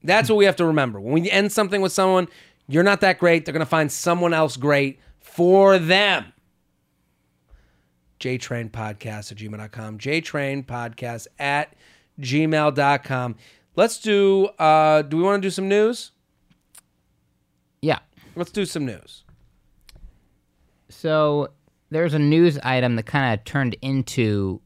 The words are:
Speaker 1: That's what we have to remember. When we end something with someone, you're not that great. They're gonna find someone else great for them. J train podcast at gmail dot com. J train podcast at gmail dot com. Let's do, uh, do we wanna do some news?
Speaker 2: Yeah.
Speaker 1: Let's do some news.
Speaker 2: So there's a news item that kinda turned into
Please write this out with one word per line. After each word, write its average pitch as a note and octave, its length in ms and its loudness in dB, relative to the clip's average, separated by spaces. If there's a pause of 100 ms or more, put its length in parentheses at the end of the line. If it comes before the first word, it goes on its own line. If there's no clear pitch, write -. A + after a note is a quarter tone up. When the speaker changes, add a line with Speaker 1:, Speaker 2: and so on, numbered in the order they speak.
Speaker 1:
That's G3+ 240 2
what A3 100 4
we G3+ 80 6
have F#3 100 4
to F3 100 0
remember. C#3 340 0
When A2+ 140 -4
we E3+ 160 2
end G3 220 0
something G3+ 300 -2
with F#3+ 100 -2
someone, F#3 380 2 (380)
you're D3+ 160 2
not G3+ 180 2
that F#3+ 180 2
great. E3+ 260 2
They're D#3 80 -8
gonna D#3 120 -2
find D#3 260 0
someone F3 420 -2
else D#3 240 0
great C#3 420 0 (200)
for F#3+ 580 4
them. F3+ 560 0 (1900)
J B2+ 200 -6
train A#2+ 300 -10
podcast G#2+ 640 -12
at G2+ 60 -20
gmail G#2+ 200 -14
dot G#2+ 140 -16
com. A2 280 -14
J C#3+ 220 -4
train C#3 420 -8
podcast A#2+ 640 -12 (100)
at C#3+ 380 -4 (440)
gmail D3+ 540 0
dot C#3 300 0
com. B2 320 -6 (400)
Let's A3+ 240 0
do, G3 480 2 (100)
uh, D#3 460 4
do D3 140 -4
we E3+ 60 0
wanna G3 180 2
do F#3+ 100 -4
some F#3+ 160 -6
news? G#3+ 440 0 (1700)
Speaker 2:
Yeah. D3+ 200 -2 (360)
Speaker 1:
Let's E3+ 160 -6
do G3+ 140 -4
some D3+ 220 -6
news. - 360 -16 (1700)
Speaker 2:
So D3+ 600 -2 (400)
there's D#3 240 -2
a D#3 40 0
news D3+ 440 4
item B2 320 0
that A2 100 -6
kinda C3 400 -2
turned C3 380 -2
into A2 840 -2